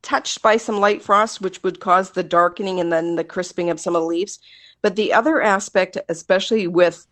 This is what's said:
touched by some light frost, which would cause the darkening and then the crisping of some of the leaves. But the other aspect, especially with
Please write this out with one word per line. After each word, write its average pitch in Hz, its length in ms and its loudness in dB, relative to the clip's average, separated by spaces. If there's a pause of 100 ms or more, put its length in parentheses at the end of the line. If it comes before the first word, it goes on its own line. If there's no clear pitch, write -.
touched - 380 -4
by 220 160 4
some 220 220 -4
light 202 220 2
frost, 214 400 2
which 185 220 -8
would 185 160 -4
cause 190 320 0
the 185 120 -4
darkening 175 560 0
and 170 140 -2
then 170 220 -2
the 165 80 -2
crisping 175 460 -6
of 160 100 -4
some 175 160 -4
of 165 80 2
the 165 40 -2
leaves. 170 320 -4 (420)
But 196 140 0
the 214 180 0
other 285 280 2
aspect, 196 560 0 (100)
especially 190 600 -2
with 170 440 2